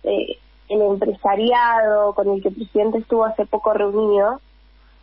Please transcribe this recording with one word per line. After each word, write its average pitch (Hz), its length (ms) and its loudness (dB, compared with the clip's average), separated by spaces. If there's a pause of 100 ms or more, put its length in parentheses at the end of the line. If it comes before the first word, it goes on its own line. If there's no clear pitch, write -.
eh, - 340 -4 (300)
el 214 140 0
empresariado 208 1300 2
con 202 160 0
el 196 120 -2
que 196 80 -2
el 190 60 -4
presidente 214 420 -2
estuvo 226 260 0
hace 220 220 -2
poco 214 280 -2
reunido, 208 680 0 (600)